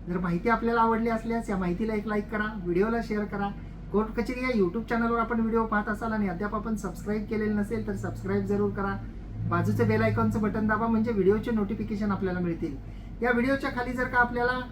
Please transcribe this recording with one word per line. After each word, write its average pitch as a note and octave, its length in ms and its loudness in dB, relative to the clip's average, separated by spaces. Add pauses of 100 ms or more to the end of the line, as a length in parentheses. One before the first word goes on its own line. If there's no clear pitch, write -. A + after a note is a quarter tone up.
जर F3 120 -2
माहिती F3 300 0
आपल्याला A#3 320 4
आवडली A3+ 300 4
असल्यास A3+ 400 -2
या G3 60 0
माहितीला F#3 380 0
एक G#3 120 -2
लाईक G#3 220 -2
करा, G#3+ 340 -4
व्हिडिओला F#3+ 420 2
शेअर G#3 200 -2
करा. G3+ 240 -2 (440)
कोर्ट G#3+ 160 2
कचेरी B3 360 -2
या B3 140 2
YouTube F#3+ 240 2
चॅनलवर A#3 360 2
आपण A3+ 220 0
व्हिडिओ A3+ 260 2
पाहत G#3+ 220 0
असाल A3 240 -2
आणि G#3 160 2
अद्याप G3+ 260 -4
आपण A3 200 -4
सबस्क्राईब G#3 500 -4
केलेलं G#3+ 320 0
नसेल G#3 300 -2
तर G#3 60 -2
सबस्क्राईब G3 520 -2
जरूर G3+ 260 2
करा. G3 260 -2 (520)
बाजूचं G#3 400 2
बेल A3 140 4
आयकॉनचं A3 400 2
बटन G#3+ 240 0
दाबा G#3+ 200 2
म्हणजे A3+ 260 2
व्हिडिओचे G#3 380 4
नोटिफिकेशन G#3 600 -2
आपल्याला F#3 300 0
मिळतील. E3 360 -2 (460)
या A#3+ 80 4
व्हिडिओच्या C4+ 400 2
खाली B3 220 -4
जर B3+ 120 -2
का B3+ 140 0
आपल्याला A#3+ 540 2